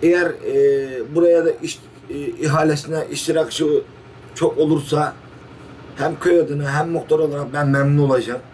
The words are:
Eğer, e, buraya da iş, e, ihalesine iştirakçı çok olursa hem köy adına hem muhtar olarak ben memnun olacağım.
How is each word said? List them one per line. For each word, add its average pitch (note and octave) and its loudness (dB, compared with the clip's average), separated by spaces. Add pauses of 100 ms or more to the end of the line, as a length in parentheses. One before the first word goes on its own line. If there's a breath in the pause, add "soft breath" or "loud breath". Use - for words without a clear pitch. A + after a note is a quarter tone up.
Eğer, F3 4
e, C3+ 0
buraya E3+ 4
da D#3+ 2 (120)
iş, - -8 (300)
e, C3+ -10
ihalesine D3 -2
iştirakçı D#3+ -2 (720)
çok D#3+ 0
olursa D3+ 0 (840)
hem D3+ -4
köy F3 4
adına C#3+ -2
hem D#3 -2
muhtar D#3+ 0
olarak C#3+ -2
ben D3 0
memnun C#3 2
olacağım. B2 0 (120)